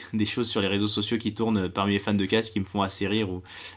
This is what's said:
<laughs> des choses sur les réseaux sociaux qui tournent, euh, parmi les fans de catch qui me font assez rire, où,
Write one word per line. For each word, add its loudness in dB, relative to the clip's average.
<laughs> -8
des 2
choses -2
sur 0
les 2
réseaux 2
sociaux 0
qui -2
tournent, 2
euh, -4
parmi 0
les 2
fans 2
de 2
catch 2
qui -2
me -2
font 0
assez 0
rire, 2
où, -6